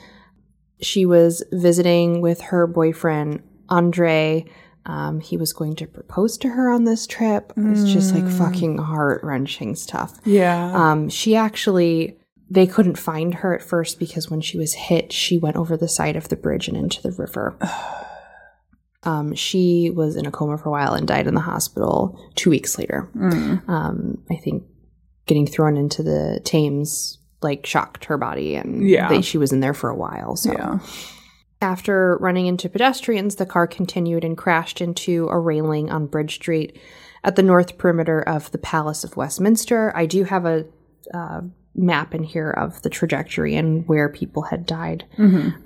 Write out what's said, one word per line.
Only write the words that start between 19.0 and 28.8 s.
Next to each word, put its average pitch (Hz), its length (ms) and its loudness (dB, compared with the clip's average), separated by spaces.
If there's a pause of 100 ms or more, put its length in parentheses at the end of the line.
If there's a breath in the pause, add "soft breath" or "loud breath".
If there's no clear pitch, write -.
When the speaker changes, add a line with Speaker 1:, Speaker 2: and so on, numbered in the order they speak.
Speaker 1:
Um, 151 320 -2
she 175 560 2
was 160 240 0
in 151 100 -4
a 143 60 -6
coma 151 260 -2
for 156 120 -6
a - 20 -2
while 143 240 0
and 156 120 -2
died - 200 2
in 147 80 0
the 156 60 2
hospital - 760 -2 (140 loud breath)
two - 160 0
weeks - 300 0
later. - 360 -6
Speaker 2:
Mm. 170 540 0
Speaker 1:
Um, - 480 -4 (140)
I 165 40 -2
think - 280 -6 (640)
getting 147 180 4
thrown 151 320 2
into 143 240 -2
the 151 420 -2
Thames, 147 760 -2 (220)
like, 143 260 -6
shocked - 380 -4
her 151 120 -2
body, 76 380 -4
and - 320 -2